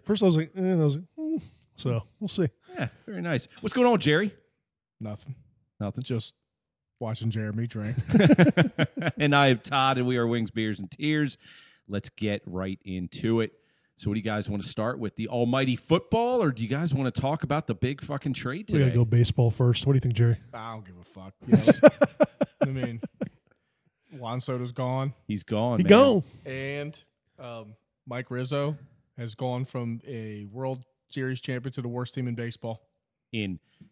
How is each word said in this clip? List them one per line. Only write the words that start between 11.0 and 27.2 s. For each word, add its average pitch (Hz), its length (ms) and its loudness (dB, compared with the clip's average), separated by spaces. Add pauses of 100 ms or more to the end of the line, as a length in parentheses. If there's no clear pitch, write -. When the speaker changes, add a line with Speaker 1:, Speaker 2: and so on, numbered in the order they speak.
Speaker 2:
Let's 101 200 -6
get 104 380 -4
right 95 380 -6
into 95 560 -2
it. 110 120 -4 (440)
So - 120 -6
what 101 60 -2
do 110 60 -2
you 95 40 -12
guys 107 240 -2
want 101 140 -4
to - 60 -6
start 123 300 -4
with? 107 180 -6
The 110 120 -6
almighty 123 480 0
football, 226 680 0
or 156 80 4
do 113 120 -4
you 113 60 -4
guys 143 260 -2
want 131 200 -2
to - 60 -2
talk 139 220 0
about 147 240 -4
the 113 80 -4
big 127 280 -4
fucking 143 320 -6
trade 151 380 -8
Speaker 1:
We 165 60 4
gotta 139 60 6
Speaker 2:
today? 127 120 2
Speaker 1:
go 120 80 6
baseball 117 460 4
first. 123 360 2
What 139 60 4
do 135 40 4
you 123 40 4
think, 123 140 -2
Jerry? 117 220 4 (180)
Speaker 3:
I 113 180 -8
don't 110 140 -12
give 92 120 -20
a 87 60 -20
fuck. 95 300 -18 (120)
You 175 100 6
know, 294 320 8 (760)
Speaker 1:
<laughs> - 0 -
Speaker 3:
I 277 40 2
mean, 123 340 -4 (1120)
Juan 123 280 -6
Soto's 123 320 -6
gone. 131 400 -4 (160)
Speaker 2:
He's 104 160 -4
gone, 113 340 0
Speaker 1:
He 180 60 4
Speaker 2:
man. 170 60 2
Speaker 1:
gone. 226 320 8 (240)
Speaker 3:
And, 139 580 -8 (340)